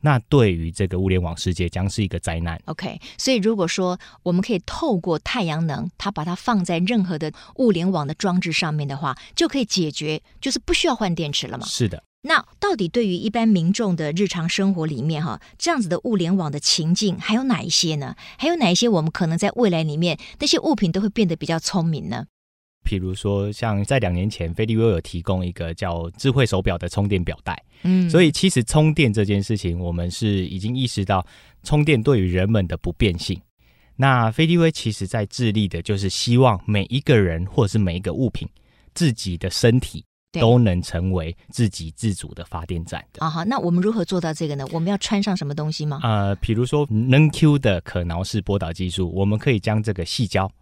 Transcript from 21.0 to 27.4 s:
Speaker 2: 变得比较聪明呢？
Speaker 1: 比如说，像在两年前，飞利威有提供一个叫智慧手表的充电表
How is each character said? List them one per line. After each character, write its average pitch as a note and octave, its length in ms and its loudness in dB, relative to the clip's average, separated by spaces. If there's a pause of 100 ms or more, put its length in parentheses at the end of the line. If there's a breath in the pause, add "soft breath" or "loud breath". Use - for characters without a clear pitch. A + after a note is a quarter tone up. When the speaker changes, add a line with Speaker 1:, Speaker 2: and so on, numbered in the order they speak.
Speaker 2:
变 G#3 180 0
得 E3 120 -2
比 - 80 -10
较 E3 120 -2
聪 E3+ 260 -2
明 D#3 260 -2
呢？ A#2+ 160 -8 (580)
Speaker 1:
比 - 120 0
如 F#2 180 -2
说， G2+ 380 -2
像 G#2 320 -2
在 C3+ 160 2
两 F#2 140 0
年 F#2 160 0
前， E2+ 240 -6
飞 A2 120 0
利 A2 120 0
威 A2+ 40 4
有 G#2 200 4
提 - 200 -8
供 F#2 240 -2
一 F2+ 60 -6
个 E2 220 -8
叫 E2+ 380 -4
智 C3+ 200 0
慧 B2+ 140 4
手 F#2+ 160 0
表 F#2+ 160 0
的 F2 100 -6
充 G2+ 180 -2
电 G2 160 2
表 D#2+ 220 -4